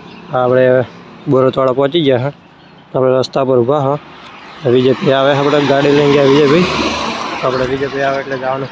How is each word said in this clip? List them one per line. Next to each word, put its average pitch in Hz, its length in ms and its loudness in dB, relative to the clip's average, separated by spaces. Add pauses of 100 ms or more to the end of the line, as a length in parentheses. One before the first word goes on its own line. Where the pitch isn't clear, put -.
(320)
આપણે 127 480 2 (480)
બોરતવાડા 131 440 2
પહોંચી 139 280 0
ગયા 135 180 2
છે. 135 140 -4 (680)
આપણે 131 200 2
રસ્તા 135 260 -2
પર 131 140 2
ઊભા 131 220 0
હા. 139 180 -2 (720)
વિજયભાઈ 127 420 2
આવે, 135 240 2
આપણે 143 240 0
ગાડી 139 280 0
લઈને 143 240 2
ગયા 143 120 4
વિજયભાઈ. 147 400 4 (800)
આપણે 127 220 -2
વિજયભાઈ 135 360 -6
આવે 139 180 -2
એટલે 135 180 -8
જવાનું 131 340 -6